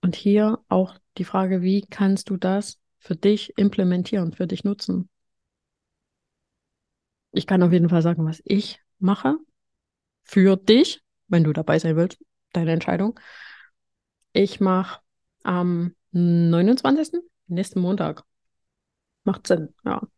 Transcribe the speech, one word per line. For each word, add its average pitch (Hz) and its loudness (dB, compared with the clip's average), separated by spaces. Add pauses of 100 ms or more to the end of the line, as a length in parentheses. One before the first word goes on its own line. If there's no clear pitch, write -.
Und 180 -2
hier 214 0
auch 185 0 (220)
die 185 -4
Frage, 190 -2
wie 190 0
kannst - -2
du 190 -4
das 190 -4 (200)
für - -8
dich - -2
implementieren, 180 0
für 185 -6
dich 185 -8
nutzen? 185 -4 (2250)
Ich 185 -4
kann 185 2
auf 175 4
jeden 175 4
Fall 165 4
sagen, 165 0
was 160 -6
ich - -4 (180)
mache 208 0 (840)
für 190 4
dich, 220 4 (240)
wenn 170 2
du 151 0
dabei 156 0
sein 165 0
willst, 175 -2 (300)
deine 165 -2
Entscheidung. 180 -2 (1160)
Ich 196 0
mach 185 0 (420)
am 175 -2 (180)
neunundzwanzigsten, 180 2 (240)
nächsten 185 -6
Montag, 175 -4 (1000)
macht - -4
Sinn, 165 -2 (100)
ja. - -6 (160)